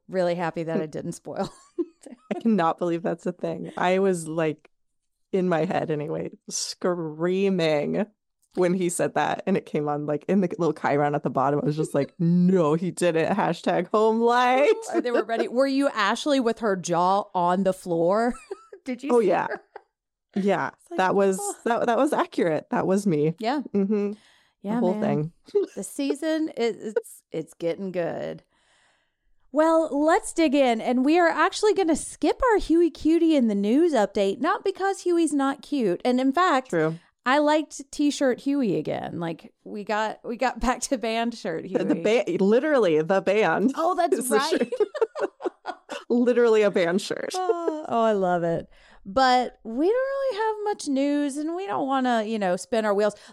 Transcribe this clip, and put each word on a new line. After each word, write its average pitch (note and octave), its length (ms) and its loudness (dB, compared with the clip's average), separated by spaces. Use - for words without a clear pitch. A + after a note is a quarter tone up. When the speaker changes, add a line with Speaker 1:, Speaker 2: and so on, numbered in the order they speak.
Speaker 1:
really F3 280 0
happy E3+ 280 -4
that D#3+ 160 -2
I D#3+ 60 -4
didn't D#3 280 -8
spoil. - 380 -8
<laughs> - 560 -10
Speaker 2:
I - 60 -6
cannot F#3 380 2
believe E3+ 260 -2
that's E3+ 220 -4
a G#3+ 80 -4
thing. E3 420 -8
I F#3 240 2
was, F#3 300 0
like, D#3 400 -4
in F#3 160 0
my D#3+ 160 2
head E3 260 -2
anyway, D#3+ 400 -6
screaming E3 1040 0
when F3+ 180 2
he F3+ 160 0
said D3+ 260 -2
that, D3+ 300 -2
and F#3 120 0
it - 80 -6
came D3 220 -4
on, D3 180 -4
like, D3 220 -4
in F#3+ 140 2
the F3+ 160 0
little D#3+ 160 0
chyron D3 400 0
at C#3+ 100 -2
the D3+ 60 -2
bottom. C#3 320 0
I D3 40 -2
was D3 100 0
just D3+ 180 -4
like, C#3+ 220 -2
<laughs> - 40 -8
"No, F3 560 4
he E3+ 160 -2
didn't. E3 440 0
Hashtag F3 540 0
home A3 320 2
light." B3 500 4
Speaker 1:
Oh, E4+ 80 0
they A#3+ 100 -4
were - 140 2
ready. A3+ 220 -2
Were C4 200 2
you C#4 220 0
Ashley A#3 500 0
with A3+ 200 0
her G#3+ 160 0
jaw F3+ 500 0
on F3+ 280 2
the F#3 100 2
floor? F#3 600 0
<laughs> - 260 -20
Did B3 180 -8
you C#4 100 -4
Speaker 2:
Oh, A#3+ 80 6
Speaker 1:
see G3+ 60 4
Speaker 2:
yeah. E3+ 200 2
Speaker 1:
her? - 140 -8
Speaker 2:
Yeah, F#3 320 0
Speaker 1:
It's - 100 -20
like, E4+ 80 -10
Speaker 2:
that F#3 160 2
was, G3 260 2
Speaker 1:
oh. G4+ 140 -6
Speaker 2:
that, A3+ 220 0
that A3+ 100 2
was D4 160 2
accurate. G#3 560 -2
That - 160 -2
was G3 220 0
me. D#3 320 2
Speaker 1:
Yeah. B3+ 220 -2
Speaker 2:
Mm-hmm. G3+ 380 0
Speaker 1:
Yeah, G3+ 140 -4
Speaker 2:
The A#3+ 60 -2
whole G3 120 2
Speaker 1:
man. D#3 380 -2
Speaker 2:
thing. G4+ 180 0
<laughs> - 60 -20
Speaker 1:
The G3+ 80 -8
season D#4 720 -2
is, A3 400 -4
it's, - 360 -6
it's - 240 -8
getting F3 360 -4
good. D#3+ 520 -6
Well, D#4+ 400 2
let's D#4 420 2
dig D#4+ 200 2
in, B3+ 280 4
and B3 240 0
we D#4 140 4
are E4+ 100 4
actually F#4 440 2
gonna E4 220 2
skip - 440 -2
our G4+ 80 4
Huey E4 320 2
Cutie D#4+ 440 2
in B3 120 4
the G#3+ 80 0
news B3+ 380 2
update, G3+ 460 0
not F#4 240 -2
because F#4+ 380 -2
Huey's E4+ 320 0
not C#4 300 -2
cute. A#3+ 420 -2
And B3+ 140 2
in C4 120 2
fact, D4 380 2
Speaker 2:
True. D#3+ 300 0
Speaker 1:
I C4 140 2
liked D4+ 420 0
T-shirt C#4 500 0
Huey C#4 360 0
again. - 420 -6
Like, E3+ 340 -10
we G#3 200 -12
got, G#3+ 400 -4
we A#3 140 -8
got A#3+ 220 -2
<laughs> - 20 -12
back B3 200 -2
to - 160 -2
band A3+ 380 -2
shirt E3 280 -6
Speaker 2:
The, F#3+ 200 -2
the G3 120 0
Speaker 1:
Huey. F#3+ 420 0
Speaker 2:
ba-, F#3 60 0
literally A3 580 4
the F#3+ 200 2
band F#3+ 540 2
Speaker 1:
Oh, E4+ 200 -2
that's F4 220 0
Speaker 2:
<laughs> - 20 -4
is B3+ 100 -4
the A3 80 2
Speaker 1:
right. C#4+ 140 0
Speaker 2:
shirt. A4 800 -2
<laughs> - 400 -12
Literally A#3 520 4
a G3+ 100 4
band F3+ 300 0
shirt. - 340 -8
Speaker 1:
Oh, E4+ 540 -4
oh, A3+ 140 0
I A3+ 100 2
love F3+ 300 0
it. E3 240 -4
But B3 580 2
we A#3 240 -2
don't G#4 80 2
really C5+ 420 -2
have A4 180 -2
much G#4 240 -6
news, C#4+ 480 -2
and D#4 180 -6
we F#4+ 100 -8
don't C#4+ 220 -4
wanna, B3+ 360 0
you A3 140 -4
know, F#3 200 0
spin A3 280 -4
our G#3 80 2
wheels. G#3 220 2